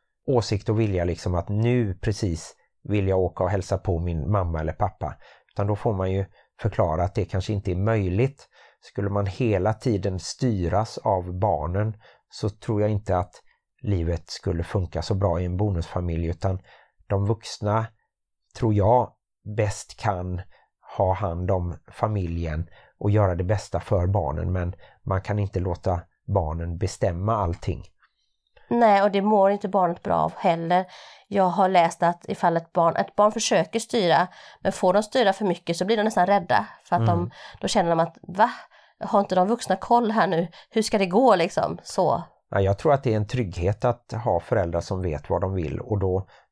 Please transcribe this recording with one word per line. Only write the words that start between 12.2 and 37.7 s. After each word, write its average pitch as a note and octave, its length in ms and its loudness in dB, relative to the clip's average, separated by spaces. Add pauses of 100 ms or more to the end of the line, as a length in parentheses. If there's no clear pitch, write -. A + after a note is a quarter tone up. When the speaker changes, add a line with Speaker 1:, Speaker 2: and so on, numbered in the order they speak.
Speaker 1:
så - 200 -6
tror G#2+ 320 -2
jag G#2+ 80 2
inte G#2 280 0
att - 240 -4 (400)
livet E2+ 480 -2
skulle E2+ 340 -4
funka F2 380 -4
så G2+ 140 -2
bra F#2 260 0
i F2+ 40 -2
en F2+ 120 -2
bonusfamilj, F2 680 -2
utan F#2 320 -2 (480)
de G2+ 180 0
vuxna, A2 600 -2 (720)
tror A2+ 160 2
jag, G#2+ 380 4 (460)
bäst - 420 -4
kan F2+ 420 -2 (560)
ha F#2+ 160 4
hand F#2 380 -2
om F2 260 -2 (140)
familjen E2+ 760 -2 (320)
och G#2 120 0
göra G2+ 240 4
det F#2 80 -2
bästa F#2+ 360 -2
för F2+ 280 0
barnen, F2 440 -2
men F2 240 -2 (280)
man F#2+ 180 -2
kan G#2 180 -4
inte F#2+ 200 -2
låta F2+ 420 -2 (260)
barnen E2+ 500 -2
bestämma F#2+ 580 -2
allting. F2 480 -4 (840)
Speaker 2:
Nej, A3 340 4
och G3+ 100 4
det G3 100 0
mår G3+ 300 4
inte G3+ 160 -2
barnet F3+ 360 0
bra E3+ 120 0
av E3 220 0
heller. F3 480 2 (420)
Jag G3 160 2
har F#3 260 2
läst F3 340 4
att E3+ 260 0
ifall E3+ 280 2
ett E3 160 -8
barn, E3 220 2
ett G3 200 -4
barn G#3+ 160 4
försöker A3 480 0
styra, F3+ 480 2 (340)
men F#3+ 100 -2
får F#3 220 2
de G#3 100 2
styra G#3+ 300 2
för G#3+ 120 -4
mycket F#3 320 -2
så F#3 80 -2
blir A3 120 0
de G#3 60 2
nästan G#3 240 2
rädda. E3+ 380 2 (180)
För - 120 -2
att A2+ 60 2
Speaker 1:
Mm. E3+ 140 4
Speaker 2:
de, E3+ 160 -2 (300)
då - 60 -2
känner F3 220 2